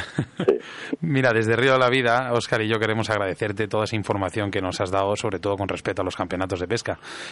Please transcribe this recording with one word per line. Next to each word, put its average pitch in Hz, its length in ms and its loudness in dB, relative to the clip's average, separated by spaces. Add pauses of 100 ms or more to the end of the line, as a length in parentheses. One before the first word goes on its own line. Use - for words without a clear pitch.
(360)
<laughs> - 640 -2
Mira, 135 320 2
desde 110 220 2
Río 131 200 4
de 131 40 6
la 127 120 4
Vida, 123 420 2
Óscar 117 300 2
y 110 60 0
yo 110 120 2
queremos 110 300 0
agradecerte 101 580 0
toda 107 160 2
esa 101 120 -4
información 101 540 -2
que 101 100 -2
nos 92 200 -2
has 95 100 -2
dado, 98 260 2
sobre 98 220 -4
todo 101 180 -2
con 98 120 -2
respecto 92 340 -4
a - 20 0
los 92 120 -4
campeonatos 92 440 -4
de 87 60 -4
pesca. - 320 -4 (340)